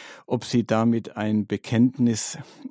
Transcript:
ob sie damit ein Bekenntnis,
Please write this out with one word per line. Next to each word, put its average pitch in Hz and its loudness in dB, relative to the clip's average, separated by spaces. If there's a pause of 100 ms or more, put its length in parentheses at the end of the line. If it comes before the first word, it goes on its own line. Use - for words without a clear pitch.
(260)
ob - -2
sie 117 0
damit 113 0
ein 107 0
Bekenntnis, 120 0 (320)